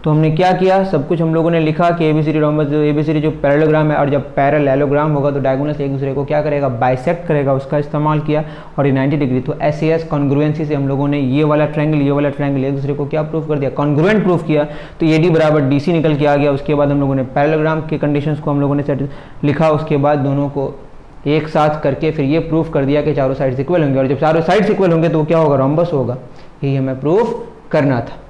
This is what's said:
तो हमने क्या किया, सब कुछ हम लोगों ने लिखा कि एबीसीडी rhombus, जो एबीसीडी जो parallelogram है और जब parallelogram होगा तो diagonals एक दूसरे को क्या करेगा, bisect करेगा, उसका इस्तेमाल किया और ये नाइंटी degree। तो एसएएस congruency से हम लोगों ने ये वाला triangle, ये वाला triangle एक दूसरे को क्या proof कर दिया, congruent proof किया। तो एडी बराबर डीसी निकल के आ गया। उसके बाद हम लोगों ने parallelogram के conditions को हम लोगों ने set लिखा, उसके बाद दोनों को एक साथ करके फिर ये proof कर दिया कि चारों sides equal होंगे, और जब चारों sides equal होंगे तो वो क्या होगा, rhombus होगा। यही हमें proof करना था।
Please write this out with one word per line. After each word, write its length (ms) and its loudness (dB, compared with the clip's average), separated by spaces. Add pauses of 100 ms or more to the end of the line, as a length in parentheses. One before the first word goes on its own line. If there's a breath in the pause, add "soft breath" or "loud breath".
तो 80 0
हमने 200 4
क्या 220 2
किया, 300 2
सब 240 -2
कुछ 140 -2
हम 140 0
लोगों 160 2
ने 80 2
लिखा 320 2
कि 140 0
एबीसीडी 340 2
rhombus, 260 2
जो 180 0
एबीसीडी 380 0
जो 120 0
parallelogram 580 2
है 60 0
और 120 0
जब 260 -2
parallelogram 760 2
होगा 200 0
तो 80 -2
diagonals 420 -2
एक 100 -4
दूसरे 220 -4
को 120 -2
क्या 160 -2
करेगा, 280 -2
bisect 580 -2
करेगा, 260 2
उसका 240 -2
इस्तेमाल 440 -2
किया 220 0 (360 loud breath)
और 80 2
ये 40 4
नाइंटी 260 0
degree। 240 0
तो 200 -6
एसएएस 440 0
congruency 600 0
से 100 -2
हम 120 -2
लोगों 200 -2
ने 120 0
ये 240 0
वाला 240 2
triangle, 300 0
ये 140 2
वाला 200 0
triangle 340 -2
एक 100 -2
दूसरे 180 -4
को 140 -4
क्या 160 -2
proof 240 -4
कर 120 -2
दिया, 120 -2
congruent 520 2
proof 240 0
किया। 200 0 (320 loud breath)
तो 80 0
एडी 220 4
बराबर 400 2
डीसी 240 0
निकल 220 2
के 100 0
आ 100 4
गया। 160 2
उसके 240 -2
बाद 160 2
हम 80 0
लोगों 160 0
ने 100 -2
parallelogram 560 0
के 160 -6
conditions 420 -2
को 120 -4
हम 100 0
लोगों 140 0
ने 80 -2
set 260 -2 (340 loud breath)
लिखा, 260 2
उसके 300 0
बाद 200 2
दोनों 300 0
को 240 -6 (540)
एक 200 0
साथ 340 0
करके 300 0
फिर 140 -2
ये 140 2
proof 340 -2
कर 120 0
दिया 160 2
कि 120 0
चारों 220 0
sides 240 -2
equal 240 2
होंगे, 160 2
और 80 2
जब 120 0
चारों 220 2
sides 280 2
equal 220 2
होंगे 180 2
तो 100 0
वो 60 0
क्या 120 2
होगा, 200 4
rhombus 360 0
होगा। 240 -2 (460 loud breath)
यही 120 0
हमें 240 -4
proof 340 0 (380)
करना 300 2
था। 160 -12 (120)